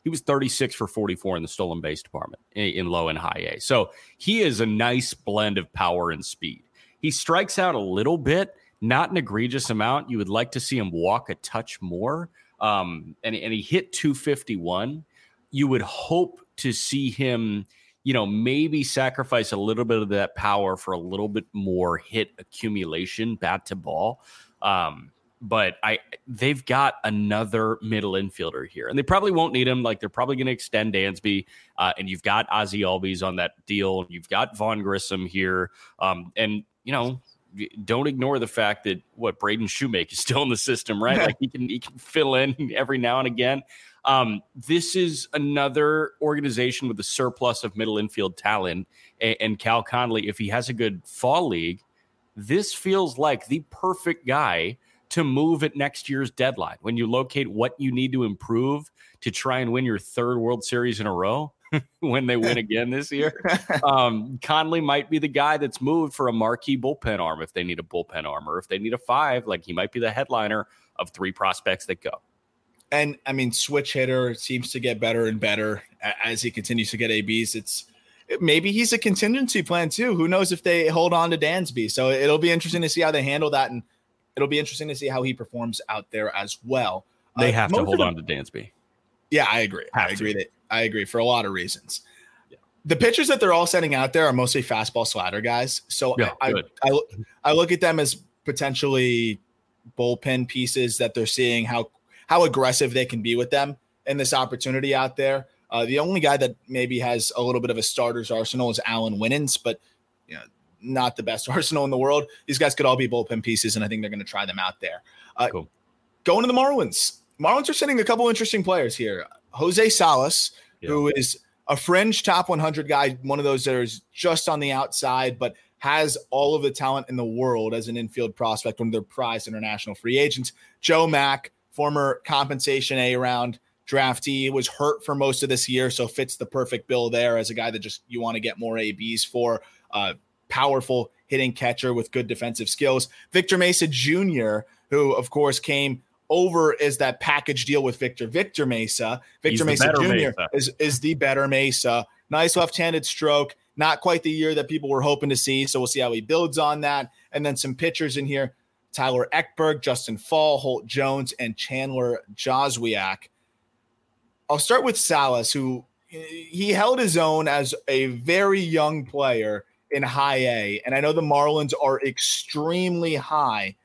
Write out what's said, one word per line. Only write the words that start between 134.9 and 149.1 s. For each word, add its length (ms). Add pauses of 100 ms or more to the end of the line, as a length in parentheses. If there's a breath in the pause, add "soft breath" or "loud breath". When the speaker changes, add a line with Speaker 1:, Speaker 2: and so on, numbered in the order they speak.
Speaker 2:
for 100
most 280
of 60
this 200
year, 200
so 180
fits 280
the 100
perfect 420
bill 220
there 280
as 120
a 40
guy 180
that 80
just 280
you 140
wanna 180
get 200
more 180
A 140
Bs 340
for. 360 (300 soft breath)
Uh, 220 (360)
powerful 640 (160)
hitting 240
catcher 440
with 160
good 160
defensive 420
skills. 380 (240 loud breath)
Victor 260
Mesa 300
Junior, 800 (240 soft breath)
who, 220
of 180
course, 280
came 440 (260)
over 500
as 180
that 220
package 460
deal 160
with 160
Victor, 300
Victor 400
Mesa. 520 (220 soft breath)